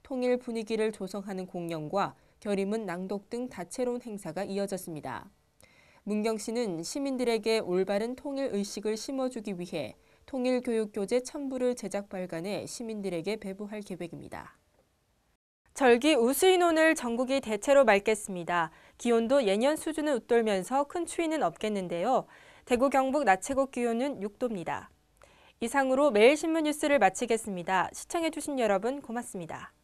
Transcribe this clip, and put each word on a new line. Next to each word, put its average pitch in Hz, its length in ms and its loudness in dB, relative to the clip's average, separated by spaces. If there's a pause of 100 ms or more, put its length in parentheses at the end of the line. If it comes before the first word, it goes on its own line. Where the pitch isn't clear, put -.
통일 247 360 0
분위기를 220 560 -2
조성하는 190 520 -8
공연과 170 680 -4 (240)
결의문 208 460 -2
낭독 190 440 -6
등 247 200 -6
다채로운 247 520 -6
행사가 202 440 -8
이어졌습니다. 185 840 -8 (760)
문경시는 214 800 -2
시민들에게 240 760 0
올바른 202 560 0
통일 277 380 -4
의식을 202 420 -4
심어주기 240 640 -6
위해 160 380 -8 (280)
통일 254 360 0
교육 220 320 -2
교재 214 260 0
천 277 300 -6
부를 247 260 0
제작 202 320 -6
발간해 180 580 -6
시민들에게 202 760 -6
배부할 208 400 -10
계획입니다. 165 760 -12 (1160)
절기 254 420 6
우수인원을 320 800 6
전국이 247 440 -2
대체로 262 460 4
맑겠습니다. 190 840 2 (260)
기온도 233 480 4
예년 226 320 4
수준을 302 380 -2
웃돌면서 226 680 0
큰 339 220 -4
추위는 320 380 -2
없겠는데요. 190 840 -2 (400)
대구, 254 240 2
경북 269 340 2
낮 190 180 4
최고 269 260 -2
기온은 240 540 -2
육 202 160 -8
도입니다. 165 520 -6 (720)
이상으로 269 500 4
매일 226 240 10
신문 320 300 0
뉴스를 294 340 2
마치겠습니다. 190 960 0
시청해주신 311 680 -4
여러분 226 420 0
고맙습니다. 185 680 -10 (120)